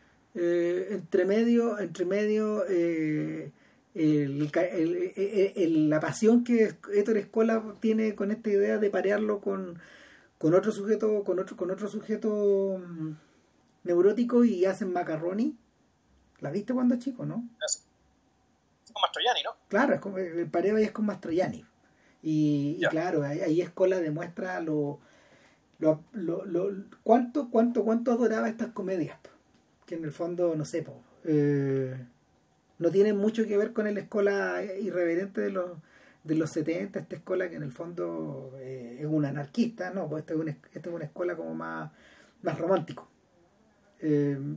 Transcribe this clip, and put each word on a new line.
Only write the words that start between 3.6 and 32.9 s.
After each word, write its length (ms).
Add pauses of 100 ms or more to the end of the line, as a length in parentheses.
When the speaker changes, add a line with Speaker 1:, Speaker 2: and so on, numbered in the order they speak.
Speaker 1:
el, 580
el, 640
el, 400
el, 340
la 100
pasión 440
que 320 (180)
Héctor 240
Escola 460 (160)
tiene 360
con 160
esta 180
idea 280
de 140
parearlo 500
con, 380 (580)
con 160
otro 200
sujeto, 500
con 160
otro, 180
con 140
otro 160
sujeto, 1000
mm, 260 (720)
neurótico, 580
y 220
hacen 280
Macaroni. 640 (840)
¿La 100
viste 220
cuando 240
chico, 280
no? 220 (180)
Speaker 2:
Es 160 (1120)
con 80
Mastroianni, 420
¿no? 80 (180)
Speaker 1:
Claro, 260
es 60
con, 180
el 320
pareo 240
ahí 80
es 80
con 140
Mastroianni. 600 (560)
Y, 560
y 40
Speaker 2:
Ya. 80
Speaker 1:
claro, 340
ahí, 160
ahí 220
Escola 380
demuestra 600
lo, 400 (800)
lo, 320
lo, 320
lo, 280 (320)
cuánto, 480
cuánto, 340
cuánto 260
adoraba 380
estas 220
comedias, 500
po. 80 (560)
Que 100
en 80
el 80
fondo, 440
no 100
sé, 160
po, 180 (260)
eh, 680 (840)
no 100
tienen 280